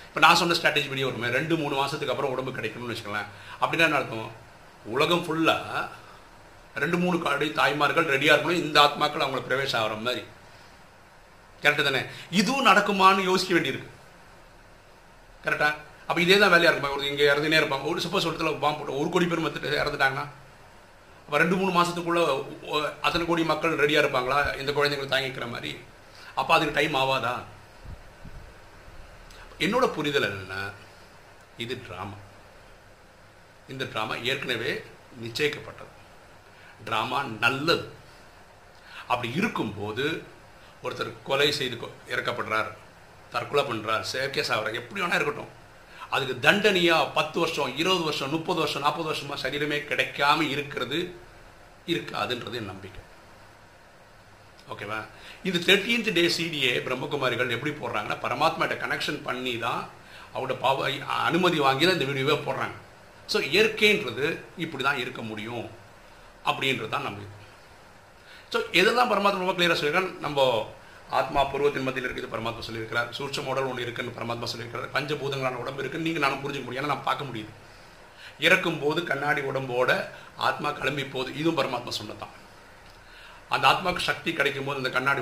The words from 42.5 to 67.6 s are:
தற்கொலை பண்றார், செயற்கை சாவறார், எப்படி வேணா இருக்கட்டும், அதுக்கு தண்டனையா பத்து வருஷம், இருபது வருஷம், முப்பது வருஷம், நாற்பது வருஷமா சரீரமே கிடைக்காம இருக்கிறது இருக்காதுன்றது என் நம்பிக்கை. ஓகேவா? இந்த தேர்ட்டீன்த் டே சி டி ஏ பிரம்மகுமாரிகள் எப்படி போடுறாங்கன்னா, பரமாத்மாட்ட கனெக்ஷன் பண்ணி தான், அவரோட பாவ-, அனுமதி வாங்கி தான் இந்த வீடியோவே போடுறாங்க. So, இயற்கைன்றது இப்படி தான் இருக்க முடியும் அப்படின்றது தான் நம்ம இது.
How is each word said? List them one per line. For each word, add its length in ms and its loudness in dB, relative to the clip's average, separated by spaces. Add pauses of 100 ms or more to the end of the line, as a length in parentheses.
தற்கொலை 340 0
பண்றார், 460 -2
செயற்கை 340 -2
சாவறார், 360 -2
எப்படி 200 -8
வேணா 180 0
இருக்கட்டும், 360 -4 (560)
அதுக்கு 320 0
தண்டனையா 540 4 (180)
பத்து 260 -2
வருஷம், 360 -2
இருபது 280 0
வருஷம், 260 -2
முப்பது 300 -2
வருஷம், 240 -2
நாற்பது 260 0
வருஷமா 300 -6
சரீரமே 420 -2
கிடைக்காம 640 2
இருக்கிறது 500 -4 (880)
இருக்காதுன்றது 720 -4
என் 120 -8
நம்பிக்கை. 300 -14 (1700)
ஓகேவா? 260 -8 (480)
இந்த 120 0
தேர்ட்டீன்த் 580 2
டே 80 6 (120)
சி 160 -2
டி 140 -4
ஏ 60 4 (140)
பிரம்மகுமாரிகள் 680 -2
எப்படி 160 -4
போடுறாங்கன்னா, 500 -4
பரமாத்மாட்ட 580 0
கனெக்ஷன் 460 -4
பண்ணி 320 -4
தான், 240 -4 (520)
அவரோட 280 -4
பாவ-, 260 2 (380)
அனுமதி 400 4
வாங்கி 200 4
தான் 120 4
இந்த 100 0
வீடியோவே 280 2 (100)
போடுறாங்க. 300 -4 (520)
So, 100 0 (120)
இயற்கைன்றது 760 4 (380)
இப்படி 200 -6
தான் 180 0
இருக்க 200 -8
முடியும் 440 -8 (800)
அப்படின்றது 480 0
தான் 120 -4
நம்ம 180 -8
இது. 120 -16 (1160)